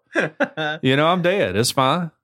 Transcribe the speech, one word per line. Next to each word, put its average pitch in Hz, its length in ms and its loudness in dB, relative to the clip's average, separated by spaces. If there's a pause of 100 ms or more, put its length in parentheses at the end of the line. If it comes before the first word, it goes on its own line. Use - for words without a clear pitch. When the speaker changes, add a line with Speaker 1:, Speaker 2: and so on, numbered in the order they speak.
(140)
Speaker 1:
<laughs> 156 680 -4
Speaker 2:
You 135 140 2
know, 151 120 2
I'm 180 160 2
dead. 170 340 0
It's 120 140 0
fine. 156 400 0 (120)